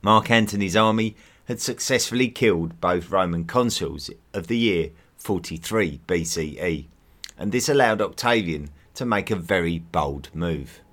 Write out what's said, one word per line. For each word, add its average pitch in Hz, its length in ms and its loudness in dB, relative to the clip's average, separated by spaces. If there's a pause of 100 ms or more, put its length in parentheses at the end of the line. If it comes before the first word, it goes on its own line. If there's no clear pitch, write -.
Mark 104 300 6
Antony's 101 460 2
army 110 380 4 (300)
had 117 160 -8
successfully 123 680 0
killed 85 520 0
both 90 300 0
Roman 87 340 0
consuls 82 640 -2 (240)
of 90 140 -8
the 117 100 -2
year 95 320 2 (300)
forty-three 85 880 -4
B 87 180 0
C 80 340 -6
E, 80 300 -4 (480)
and 101 160 -4
this 127 160 0
allowed 120 320 4
Octavian 90 680 0 (240)
to 131 100 -8
make 104 260 -2
a 107 60 0
very 85 420 0
bold 73 540 -4
move. 78 480 -6 (120)